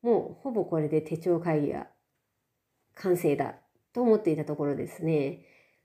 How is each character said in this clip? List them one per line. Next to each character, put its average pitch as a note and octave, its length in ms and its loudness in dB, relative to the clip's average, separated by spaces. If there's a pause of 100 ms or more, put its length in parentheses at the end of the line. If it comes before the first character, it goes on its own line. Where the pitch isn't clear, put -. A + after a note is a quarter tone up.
も A3+ 360 0
う - 40 -20
ほ C4+ 100 -6
ぼ G3+ 140 0
こ D#3+ 160 -2
れ D3+ 80 -2
で D3+ 120 2
手 D#3 160 -8
帳 E3+ 220 0
会 D#3+ 220 0
議 C#3+ 100 0
は - 160 -8 (1080)
完 F3+ 200 2
成 D#3 220 2
だ - 180 -4 (380)
と A#3+ 80 -2
思 A3+ 140 6
っ G#3 40 2
て F3+ 120 2
い D3+ 60 2
た D#3 80 -4
と D3+ 100 -4
こ C#3+ 100 -4
ろ C#3+ 100 0
で D3+ 120 -6
す - 160 -12
ね。 D#3+ 420 0 (400)